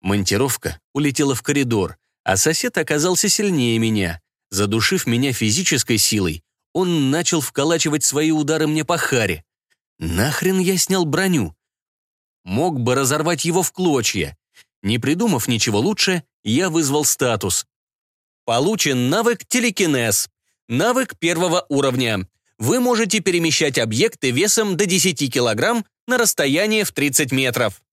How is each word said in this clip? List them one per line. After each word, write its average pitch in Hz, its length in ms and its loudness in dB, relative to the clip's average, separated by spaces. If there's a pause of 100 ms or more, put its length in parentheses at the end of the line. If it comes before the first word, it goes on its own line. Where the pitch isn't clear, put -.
Монтировка 98 760 -2 (140)
улетела 139 420 0
в 113 60 -4
коридор, 120 560 0 (280)
а 95 120 2
сосед 160 400 0
оказался 170 540 0
сильнее 139 480 2
меня. 104 420 0 (300)
Задушив 104 560 0
меня 127 260 0
физической 117 640 0
силой, 90 480 0 (300)
он 170 360 0
начал 165 300 0
вколачивать 151 640 -2
свои 156 280 2
удары 156 340 0
мне 151 180 0
по 170 140 -2
харе. 101 480 -2 (520)
Нахрен 131 600 0
я 185 180 0
снял 180 300 0
броню? 151 500 0 (880)
Мог 135 340 -2
бы 120 160 0
разорвать 151 520 0
его 175 160 0
в - 100 -4
клочья. 117 640 -2 (460)
Не 110 160 0
придумав 151 500 0
ничего 107 320 0
лучше, 185 420 0 (220)
я 143 240 0
вызвал 151 380 0
статус. 110 600 -2 (760)
Получен 131 640 0
навык 214 380 0
телекинез. 185 840 0 (400)
Навык 233 500 0
первого 170 520 0
уровня. 127 580 0 (320)
Вы 180 200 2
можете 220 400 2
перемещать 160 580 0
объекты 127 540 0
весом 196 440 0
до 196 80 2
десяти 170 460 0
килограмм 127 560 0 (220)
на 247 100 0
расстояние 202 640 0
в - 80 -4
тридцать 143 400 -2
метров. 123 500 -2 (120)